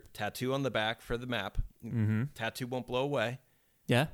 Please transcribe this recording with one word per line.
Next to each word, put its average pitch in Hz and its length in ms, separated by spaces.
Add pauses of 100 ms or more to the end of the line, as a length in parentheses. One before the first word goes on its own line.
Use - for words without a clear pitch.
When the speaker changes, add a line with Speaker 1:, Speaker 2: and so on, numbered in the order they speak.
(140)
Speaker 1:
tattoo 127 400
on 139 100
the 123 80
back 110 300
for 120 160
the 123 100
map, 104 300 (260)
Speaker 2:
Mm-hmm. 110 500
Speaker 1:
tattoo 117 340
won't 127 200
blow 127 160
away. 127 360 (480)
Speaker 2:
Yeah, 127 260